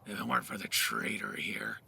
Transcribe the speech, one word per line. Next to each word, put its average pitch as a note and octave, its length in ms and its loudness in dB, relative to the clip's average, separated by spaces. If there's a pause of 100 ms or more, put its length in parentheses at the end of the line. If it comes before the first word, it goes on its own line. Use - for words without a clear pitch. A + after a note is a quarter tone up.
If G2+ 120 -4
it A2 80 -2
weren't A#2+ 180 4
for - 140 -6
the - 100 -6
traitor - 680 2
here, G#2 540 -2